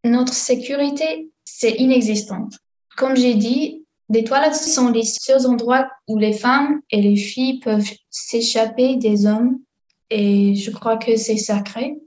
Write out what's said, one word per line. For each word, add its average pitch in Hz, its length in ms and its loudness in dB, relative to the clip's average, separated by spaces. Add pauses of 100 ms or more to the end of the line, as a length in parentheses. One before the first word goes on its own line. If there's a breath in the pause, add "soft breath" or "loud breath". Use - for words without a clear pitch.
notre 247 300 2
sécurité, 285 960 -4 (140)
c'est - 280 -2
inexistant. 214 760 2 (480)
Comme 262 200 0
j'ai 247 180 4
dit, 254 500 -2 (240)
les 226 140 2
toilettes 277 320 0
sont - 360 0
les 226 120 0
seuls 254 440 0
endroits 247 420 2 (180)
où 220 100 -4
les 214 160 2
femmes 285 480 0 (100)
et 208 120 2
les 202 140 4
filles 254 420 -2
peuvent 208 320 -2 (180)
s'échapper 233 880 -2
des 208 300 2
hommes. 240 320 2 (520)
Et 202 440 2
je 196 160 -6
crois 226 260 -2
que 226 200 0
c'est 220 200 -2
sacré. 226 600 -6 (100)